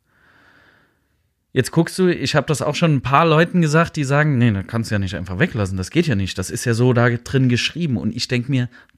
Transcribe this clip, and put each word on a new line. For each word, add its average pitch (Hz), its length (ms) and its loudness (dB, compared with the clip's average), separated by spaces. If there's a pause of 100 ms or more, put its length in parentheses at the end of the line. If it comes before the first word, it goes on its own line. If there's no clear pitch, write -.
(1500)
Jetzt 123 180 -2
guckst - 280 0
du, 185 80 2
ich 151 280 -2
hab 143 120 0
das 147 140 -2
auch 143 140 -4
schon 165 200 2
ein 127 60 0
paar 143 240 2
Leuten 170 360 4
gesagt, 160 360 2
die 147 80 -4
sagen, 143 320 2
„Nee, 120 140 6
das 95 160 -4
kannst 113 220 -4
du 110 60 -2
ja 101 40 0
nicht 98 160 -4
einfach 90 220 -8
weglassen, 98 400 0
das 92 140 -6
geht 165 160 0
ja 131 80 0
nicht, 98 220 -4
das 92 120 -6
ist - 160 -8
ja 120 80 2
so 123 200 4
da 120 160 2
drin 127 400 0
geschrieben.“ 127 480 -2
Und 92 180 -4
ich - 140 -6
denk 123 180 -2
mir, 127 220 -2 (280)